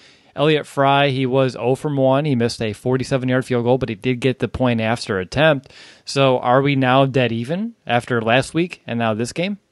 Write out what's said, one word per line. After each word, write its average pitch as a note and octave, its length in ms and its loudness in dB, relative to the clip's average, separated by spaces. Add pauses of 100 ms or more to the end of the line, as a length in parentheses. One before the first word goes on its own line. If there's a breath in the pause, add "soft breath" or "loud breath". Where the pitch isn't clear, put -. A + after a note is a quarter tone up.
(340 soft breath)
Elliott D3 320 0
Fry, C#3 420 2
he C3 160 -2
was B2+ 340 0
oh A#2+ 160 0
from C#3+ 220 -6
one. C3+ 300 2
He C#3+ 80 0
missed A#2 260 -2
a G#2+ 140 -4
forty-seven-yard B2+ 720 -2
field A#2+ 180 0
goal, B2+ 140 4
but A#2+ 100 -4
he A2+ 60 -4
did B2+ 260 -4
get C3 180 0
the A#2 100 -2
point A#2+ 340 0
after A2 360 -2
attempt. C3+ 540 0 (320 loud breath)
So C3 360 0
are B2 200 4
we C#3 160 0
now C3+ 300 4
dead B2 260 0
even E3+ 400 -6 (140)
after A#2+ 340 -2
last A2+ 320 0
week E3 340 -4
and A#2 120 -6
now A2+ 160 0
this A#2+ 180 -6
game? F#3+ 240 -6 (160)